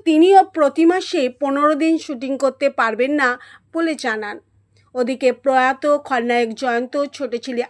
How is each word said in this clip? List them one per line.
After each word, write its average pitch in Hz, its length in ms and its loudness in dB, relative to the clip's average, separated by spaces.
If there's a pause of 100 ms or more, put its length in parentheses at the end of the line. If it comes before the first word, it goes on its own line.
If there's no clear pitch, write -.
তিনিও 339 400 6 (120)
প্রতি 302 340 2
মাসে 359 360 0 (160)
পনেরো 285 360 0
দিন 320 240 0
শুটিং 269 400 -8
করতে 269 320 -2
পারবেন 233 440 -2
না 277 140 0 (420)
বলে 330 240 -4
জানান। 214 420 -6 (580)
ওদিকে 254 380 -2
প্রয়াত 262 520 0 (180)
খলনায়ক 240 520 -2
জয়ন্ত 240 400 -4 (180)
ছোট 254 240 -10
ছেলে 240 340 -6